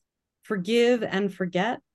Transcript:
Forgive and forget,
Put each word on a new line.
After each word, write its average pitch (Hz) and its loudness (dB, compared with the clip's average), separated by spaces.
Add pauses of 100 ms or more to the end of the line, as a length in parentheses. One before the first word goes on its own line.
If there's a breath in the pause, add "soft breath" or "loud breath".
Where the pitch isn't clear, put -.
(440)
Forgive 226 2
and 196 -2
forget, 185 -2 (140)